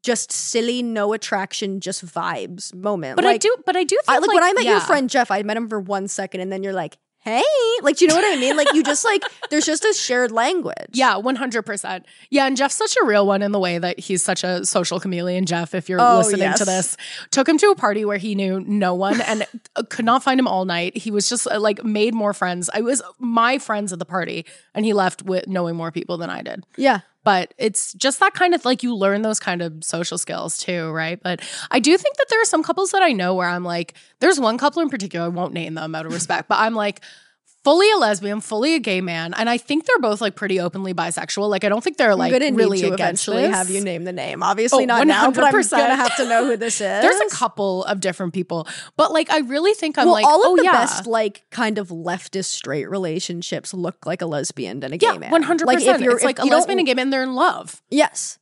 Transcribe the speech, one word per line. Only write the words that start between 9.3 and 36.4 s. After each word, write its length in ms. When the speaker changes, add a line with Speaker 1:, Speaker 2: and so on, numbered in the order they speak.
Speaker 2:
<laughs> 140
Speaker 1:
there's 160
just 180
a 100
shared 380
language. 640
Speaker 2:
Yeah, 240
one 180
hundred 280
percent. 420
Yeah, 180
and 80
Jeff's 200
such 260
a 40
real 220
one 140
in 100
the 80
way 200
that 200
he's 240
such 220
a 200
social 360
chameleon, 440
Jeff, 300
if 140
you're 100
Speaker 1:
Oh, 200
Speaker 2:
listening 220
Speaker 1:
yes. 180
Speaker 2:
to 60
this. 300
Took 180
him 80
to 140
a 40
party 300
where 120
he 180
knew 260
no 320
one 260
and 260
Speaker 1:
<laughs> 220
Speaker 2:
could 160
not 180
find 160
him 80
all 180
night. 300
He 160
was 160
just, 200
uh, 120
like, 240
made 300
more 200
friends. 400
I 80
was 200
my 380
friends 340
at 80
the 60
party, 400
and 120
he 80
left 300
with 240
knowing 280
more 160
people 260
than 120
I 140
did. 200
Speaker 1:
Yeah. 240
Speaker 2:
But 320
it's 360
just 260
that 160
kind 180
of, 120
like, 180
you 120
learn 280
those 160
kind 240
of 200
social 360
skills 400
too, 320
right? 280
But 220
I 80
do 180
think 200
that 120
there 100
are 60
some 160
couples 300
that 100
I 120
know 200
where 160
I'm 140
like, 320
there's 200
one 200
couple 240
in 60
particular, 360
I 40
won't 220
name 220
them 220
out 100
of 80
respect, 340